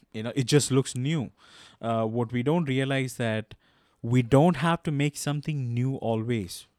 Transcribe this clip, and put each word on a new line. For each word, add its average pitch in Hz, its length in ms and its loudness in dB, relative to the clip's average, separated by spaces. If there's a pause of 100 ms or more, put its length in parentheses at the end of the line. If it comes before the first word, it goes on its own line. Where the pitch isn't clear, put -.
(120)
you 110 100 -8
know, 117 120 -6
it 135 100 -2
just 143 260 2
looks 131 240 2
new. 135 360 -4 (500)
Uh, 113 240 0
what 113 280 -2
we 123 100 0
don't 160 220 2
realize 135 520 -2
that 110 380 -4 (480)
we 123 200 4
don't 139 340 6
have 165 260 0
to 160 80 -4
make 143 260 0
something 143 560 -4
new 127 240 0
always. 110 720 -4 (120)